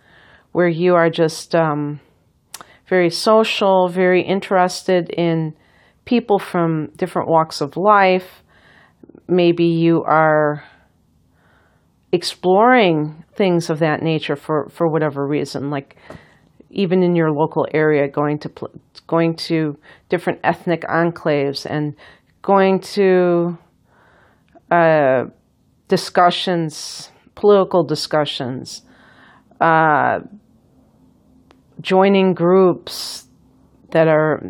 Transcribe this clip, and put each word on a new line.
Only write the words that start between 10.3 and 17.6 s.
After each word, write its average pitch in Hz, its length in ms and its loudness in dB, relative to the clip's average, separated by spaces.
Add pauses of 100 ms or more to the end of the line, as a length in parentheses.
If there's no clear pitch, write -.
exploring 180 1120 2 (100)
things 175 360 0
of 156 80 -4
that 156 240 -2
nature 156 340 -4
for, 151 320 -4
for - 200 -4
whatever 147 380 -4
reason, 143 440 -6
like, - 260 -10 (720)
even 185 340 0
in 175 120 2
your 160 160 2
local 151 420 -2